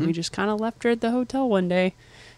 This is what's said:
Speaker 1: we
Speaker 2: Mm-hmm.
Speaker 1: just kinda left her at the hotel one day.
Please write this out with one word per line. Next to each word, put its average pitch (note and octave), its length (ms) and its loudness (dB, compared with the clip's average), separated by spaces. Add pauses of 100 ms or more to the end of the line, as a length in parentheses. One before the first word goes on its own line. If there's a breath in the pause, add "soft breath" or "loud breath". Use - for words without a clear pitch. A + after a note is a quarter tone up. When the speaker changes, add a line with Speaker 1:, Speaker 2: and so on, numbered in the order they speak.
Speaker 1:
we - 60 2
Speaker 2:
Mm-hmm. E3 40 2
Speaker 1:
just E3 200 -4
kinda G3+ 220 -2
left A3 300 -4
her A#3 80 2
at A#3 100 0
the A3+ 80 0
hotel B3+ 400 -2
one F#3+ 200 2
day. F#3 260 2 (420 loud breath)